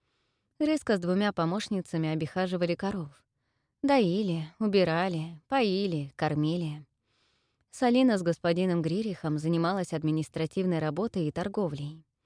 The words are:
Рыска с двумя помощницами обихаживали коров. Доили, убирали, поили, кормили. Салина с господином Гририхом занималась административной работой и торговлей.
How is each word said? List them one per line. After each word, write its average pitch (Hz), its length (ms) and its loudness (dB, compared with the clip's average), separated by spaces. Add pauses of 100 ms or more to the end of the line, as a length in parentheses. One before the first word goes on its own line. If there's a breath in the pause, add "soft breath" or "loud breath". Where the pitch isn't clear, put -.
(580)
Рыска 302 380 2
с 180 60 -2
двумя 190 320 0
помощницами 170 720 -2
обихаживали 170 680 -2
коров. 196 340 -6 (720)
Доили, 190 640 2 (100)
убирали, 170 920 0
поили, 190 680 0
кормили. 151 680 -2 (840)
Салина 247 460 4
с 185 40 -4
господином 170 600 2
Гририхом 160 560 -2
занималась 165 540 0
административной 160 880 -2
работой 156 480 -2
и 151 40 -2
торговлей. 160 720 -6 (200)